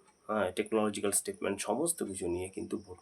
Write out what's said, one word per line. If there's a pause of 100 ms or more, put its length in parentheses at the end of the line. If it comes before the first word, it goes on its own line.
(260)
হ্যাঁ,
টেকনোলজিক্যাল
স্টেটমেন্ট
সমস্ত
কিছু
নিয়ে
কিন্তু
ভোট